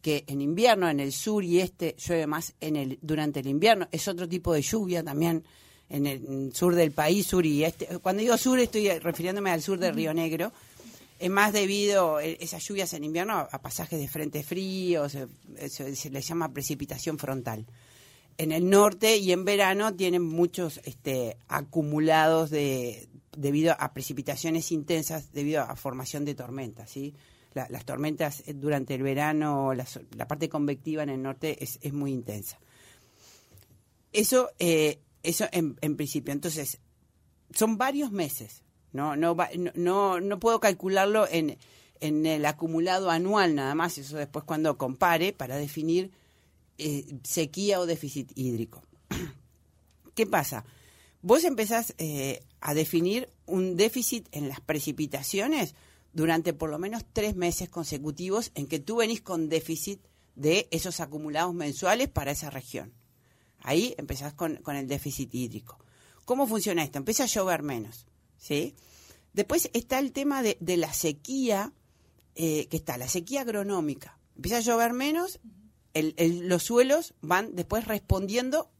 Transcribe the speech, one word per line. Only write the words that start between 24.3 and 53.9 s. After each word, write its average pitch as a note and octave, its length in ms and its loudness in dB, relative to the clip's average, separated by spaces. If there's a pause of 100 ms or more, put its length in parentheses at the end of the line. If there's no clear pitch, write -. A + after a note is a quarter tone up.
intensas, D#3+ 640 -2
debido D3 300 0
a B2+ 120 -6
formación C3 500 -6
de C#3+ 120 -4
tormentas, B2 540 -12
¿sí? C#3+ 240 -10 (400)
La, B2+ 160 -4
las B2 140 -12
tormentas, D3 640 -4
eh, D3+ 80 -12
durante C#3 400 -2
el B2+ 80 -2
verano, C#3+ 720 0
la B2 120 -4
so-, - 160 -14 (120)
la A#2 140 -8
parte D3+ 200 -4
convectiva D3+ 540 -2
en D3 60 -4
el C3 140 -4
norte C3+ 420 -6
es, - 180 -10
es C#3+ 100 -4
muy C#3+ 200 -2
intensa. A2 480 -8 (1500)
Eso, B3 380 4 (100)
eh, D#3 400 4 (240)
eso F3 260 0
en, E3 300 0
en D3+ 160 -2
principio. C#3+ 360 -4
Entonces, D3+ 460 -6 (760)
son A3 240 2
varios C4+ 360 -2
meses. D3+ 500 -6 (300)
No, C#3+ 240 -2
no E3+ 200 2
va, F3 200 0
no, F3 180 -2
no, F#3 460 2
no G3 200 -2
puedo A3+ 200 4
calcularlo G3 680 4
en, D3+ 300 0 (420)
en D3+ 240 0
el D#3 220 2
acumulado E3+ 640 0
anual F3+ 440 4
nada C#3 200 0
más. E3 240 -2
Eso C#3 180 -12
después D3 280 -6
cuando D#3 340 0
compare E3 540 2
para C3+ 240 -8
definir, D#3+ 540 -2 (680)
eh, D3 280 -4 (160)
sequía F#3 580 0
o F3 60 0
déficit D3+ 480 -4
hídrico. A#2 480 -4 (280)
<clears throat> - 1040 -14
¿Qué A3+ 120 2
pasa? C#3+ 380 -2 (560)
Vos B3+ 240 4
empezás, A3+ 540 0
eh, C#3+ 420 -4 (200)
a D3 120 -4
definir F3 560 0 (180)
un F#3 300 0
déficit A3 560 0